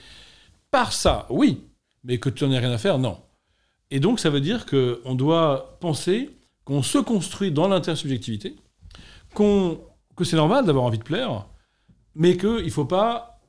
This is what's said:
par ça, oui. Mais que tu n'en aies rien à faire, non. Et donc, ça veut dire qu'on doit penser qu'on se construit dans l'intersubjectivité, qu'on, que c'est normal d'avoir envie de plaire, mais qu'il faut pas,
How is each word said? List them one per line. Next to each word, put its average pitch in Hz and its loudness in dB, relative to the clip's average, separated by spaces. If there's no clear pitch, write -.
par 254 2
ça, 127 0
oui. 165 2
Mais 123 -2
que 139 -4
tu 143 -4
n'en 135 2
aies 131 2
rien 123 0
à 120 -2
faire, 160 0
non. 117 -2
Et 135 -2
donc, 208 2
ça 165 2
veut 143 2
dire 208 -2
qu'on 127 0
doit 147 0
penser 180 -2
qu'on 139 -2
se - 0
construit 202 -2
dans 156 2
l'intersubjectivité, 147 -4
qu'on, 196 2
que 180 -2
c'est - 0
normal 185 4
d'avoir 135 2
envie 113 0
de 110 -8
plaire, 175 -6
mais 175 4
qu'il 202 -2
faut 147 -2
pas, 220 -2